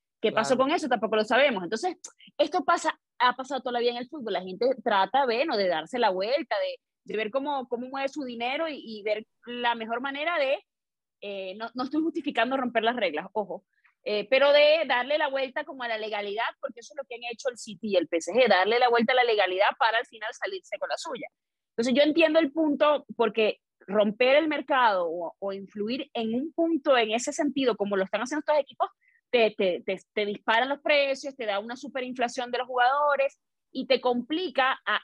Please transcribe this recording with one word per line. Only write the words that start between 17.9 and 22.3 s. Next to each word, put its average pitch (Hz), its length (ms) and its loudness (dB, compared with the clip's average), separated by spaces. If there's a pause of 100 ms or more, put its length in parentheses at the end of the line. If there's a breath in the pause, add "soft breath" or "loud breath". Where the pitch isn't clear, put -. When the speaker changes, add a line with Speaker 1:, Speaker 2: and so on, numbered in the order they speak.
Speaker 1:
y 190 60 2
el 175 120 2
P 175 80 -2
S 170 160 -4
G, 240 160 4
darle 202 300 4
la 247 100 6
vuelta 233 240 2
a 254 40 2
la 247 80 4
legalidad 202 440 2 (100)
para 226 200 0
al 247 80 -4
final 220 260 -12
salirse 196 460 -10
con 180 100 -8
la 151 80 -4
suya. 247 320 -12 (480)
Entonces 233 180 0
yo 285 80 6
entiendo 311 360 4